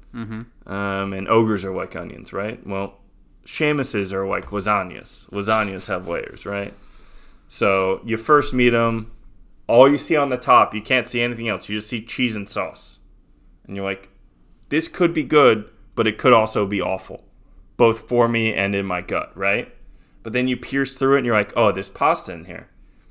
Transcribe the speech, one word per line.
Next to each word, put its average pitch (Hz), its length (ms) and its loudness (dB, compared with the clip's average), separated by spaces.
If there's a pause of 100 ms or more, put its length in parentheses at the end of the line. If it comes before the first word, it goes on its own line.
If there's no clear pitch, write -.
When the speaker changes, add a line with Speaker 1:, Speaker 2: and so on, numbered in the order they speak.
(220)
Speaker 1:
Mm-hmm. 113 520 -14
Speaker 2:
Um, 98 400 -4
and 95 140 -8
ogres 110 360 2
are 95 120 -6
like 92 200 -8
onions, - 380 -14
right? 104 320 -8
Well, 98 300 -8 (500)
Seamuses 127 680 -2
are 98 140 -2
like 95 200 -4
lasagnas. 95 840 -4
Lasagnas 101 580 -2
have 92 200 -4
layers, - 400 -8
right? 101 260 -6 (760)
So 95 580 0
you 110 120 -4
first 147 360 4
meet 123 220 4
'em. 117 360 0 (560)
All 123 220 8
you 143 80 2
see 160 180 -2
on 143 140 2
the 127 80 -2
top, 120 380 6
you 107 60 -6
can't 123 260 0
see 120 140 -2
anything 117 260 -4
else. 98 220 -6
You 104 80 -4
just 104 120 -8
see 117 140 -6
cheese 120 320 -2
and 101 140 -8
sauce. - 500 -10 (680)
And 98 100 -12
you're 98 100 -6
like, 98 240 -6 (600)
"This 156 180 -2
could 165 280 0
be 151 80 -2
good, 123 420 6 (300)
but 113 100 2
it 107 140 -2
could 127 140 6
also 110 340 4
be 101 140 -2
awful, - 420 -6 (540)
both 113 300 4
for 120 200 4
me 113 260 0
and 98 220 0
in 98 100 0
my 90 160 -4
gut," 87 340 -4
right? 98 380 -2 (480)
But 110 120 -10
then 127 140 0
you 127 100 -2
pierce 135 380 -4
through 135 200 2
it - 40 4
and 123 60 -4
you're 117 100 2
like, 104 200 0
"Oh, 110 160 4
there's 95 180 -4
pasta 151 440 -2
in 85 120 -14
here. 90 220 -16 (440)